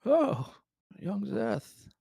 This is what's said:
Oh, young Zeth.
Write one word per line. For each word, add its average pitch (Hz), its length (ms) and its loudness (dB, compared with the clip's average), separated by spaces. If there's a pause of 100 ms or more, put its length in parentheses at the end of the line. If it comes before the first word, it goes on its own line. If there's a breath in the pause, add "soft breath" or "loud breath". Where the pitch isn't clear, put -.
Oh, 269 480 2 (460)
young 185 260 -4
Zeth. - 640 -4 (120)